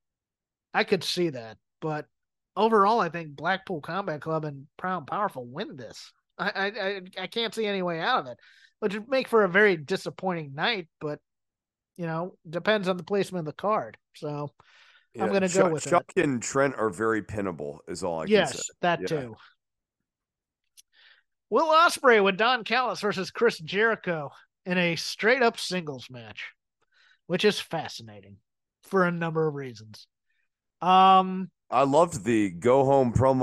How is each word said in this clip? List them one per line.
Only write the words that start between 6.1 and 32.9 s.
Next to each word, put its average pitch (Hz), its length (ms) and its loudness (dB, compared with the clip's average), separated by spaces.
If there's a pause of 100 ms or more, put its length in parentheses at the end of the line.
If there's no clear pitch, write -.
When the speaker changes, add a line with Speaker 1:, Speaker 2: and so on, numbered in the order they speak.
Speaker 1:
I, 180 120 4
I, 196 160 -2
I, 202 340 -4 (220)
I 185 40 -6
can't 226 280 -4
see 226 100 -2
any 202 160 -2
way 175 200 -2
out 226 200 0
of 143 60 -8
it, 120 120 -16 (420)
which 202 120 -2
would 214 160 -8
make 262 200 -2
for 220 160 6
a 190 40 4
very 190 300 4
disappointing 165 760 -8
night, 185 340 -4 (120)
but, 147 200 -8 (760)
you 170 80 -10
know, 165 320 -6 (120)
depends 175 400 0
on 185 100 0
the 170 60 -12
placement 185 440 -4
of - 60 -10
the - 40 -20
card. 180 380 -4 (180)
So 147 380 -10 (680)
I'm 214 100 -2
Speaker 2:
Yeah, 202 40 -2
Speaker 1:
gonna 190 160 2
go 185 140 2
Speaker 2:
Chuck, 175 100 2
Speaker 1:
with 147 120 -4
Speaker 2:
Chuck 170 300 0
Speaker 1:
it. 180 100 2
Speaker 2:
and 127 180 0
Trent 139 340 0
are 110 140 0
very 107 320 0
pinnable, 82 560 -8 (100)
is 87 160 -8
all 82 160 -4
I 80 60 -6
can 202 60 -2
Speaker 1:
Yes, 185 200 2
Speaker 2:
say. - 100 -8 (200)
Speaker 1:
that 175 180 0
Speaker 2:
Yeah. 180 80 -6
Speaker 1:
too. 131 280 -6 (2000)
Will 277 200 2
Ospreay 285 540 6
with 190 140 2
Don 233 280 0
Callis 226 360 -2
versus 185 300 -4
Chris - 280 0
Jericho 175 720 -2 (340)
in 180 140 -2
a 175 180 0
straight-up 233 640 0
singles 151 520 -8
match, 113 360 -16 (800)
which 175 180 -2
is 208 160 2
fascinating 104 760 -12 (460)
for 190 220 0
a 175 80 0
number 165 340 -2
of 151 80 -2
reasons. 113 520 -14 (760)
Um, 185 680 6 (200)
Speaker 2:
I 127 140 4
loved 147 400 4
the 107 260 2
go-home 127 600 4